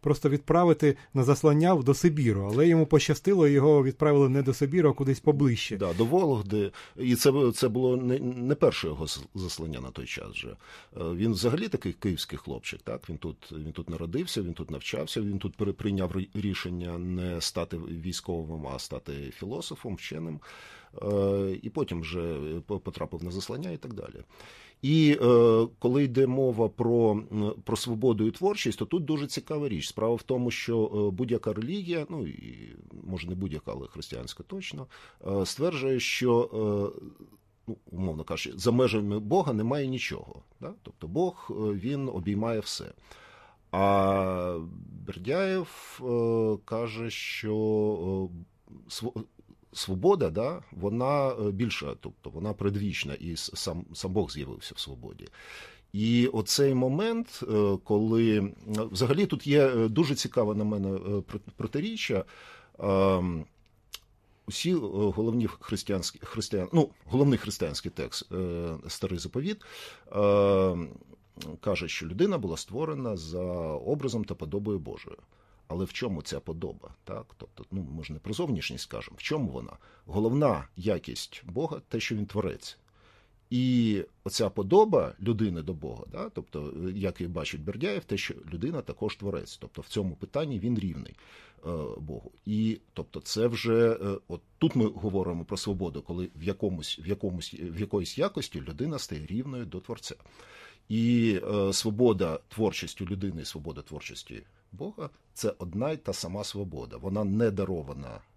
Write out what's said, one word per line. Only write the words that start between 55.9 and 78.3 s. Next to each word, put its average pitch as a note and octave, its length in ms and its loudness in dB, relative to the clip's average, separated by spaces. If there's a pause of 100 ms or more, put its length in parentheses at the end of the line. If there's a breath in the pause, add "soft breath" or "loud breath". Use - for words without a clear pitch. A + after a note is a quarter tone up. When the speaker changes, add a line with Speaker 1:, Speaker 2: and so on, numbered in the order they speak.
Speaker 2:
І A#2 340 4
оцей C3+ 460 2
момент, F3 680 0
е, G#2 400 2
коли, A2 540 4
е, G2+ 140 0 (400)
взагалі C3 340 2
тут C#3+ 220 -4
є, C#3+ 200 8
е, A#2 200 4
дуже C3+ 280 2
цікаве G#2+ 400 0
на G#2+ 80 0
мене, G2 320 0
е, G2 260 -2
про-, - 180 -10 (160)
протиріччя. F3+ 680 -2 (540 loud breath)
Ем, F#2+ 680 2 (1040)
усі, D#3+ 240 -2
е, F3+ 100 4
головні G#2+ 680 2 (120)
християнські, - 640 -4
християн-, G2+ 500 -2
ну, D#3+ 160 6 (160)
головний C3+ 320 4
християнський E2+ 540 -6
текст, - 400 -8
е, E2+ 460 -4 (100)
Старий F2 320 -4
Заповіт, E3+ 420 -6 (540 loud breath)
е, G2+ 640 6 (840)
каже, F2+ 260 -2
що - 180 -6
людина D#3+ 320 0
була F2+ 200 -4
створена C3+ 600 -6
за E2 260 -6 (300)
образом A2+ 500 -2
та F#2+ 120 -8
подобою G2+ 440 -4
Божою. - 380 -14 (500)
Але F2 180 -4
в - 80 -10
чому G2 280 -4
ця - 180 -8
подоба? - 640 -10
Так? - 220 -10 (120)
Тобто, - 340 -18
ну, F#2 200 -6
ми D#2 120 -8
ж D#2 100 -10
не D2+ 60 -10
про G#2+ 140 -8